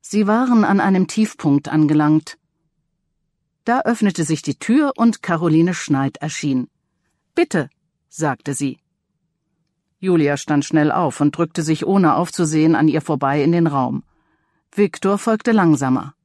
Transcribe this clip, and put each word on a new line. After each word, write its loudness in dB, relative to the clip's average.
Sie -2
waren 2
an 2
einem 2
Tiefpunkt -2
angelangt. 2
Da 0
öffnete -2
sich -2
die -6
Tür 0
und 0
Caroline 2
Schneid -2
erschien. -6
„Bitte“, -2
sagte -4
sie. -6
Julia 2
stand -2
schnell 0
auf -2
und 0
drückte -4
sich -2
ohne 2
aufzusehen 0
an 2
ihr 0
vorbei -2
in 2
den 2
Raum. -4
Viktor 0
folgte -2
langsamer. 0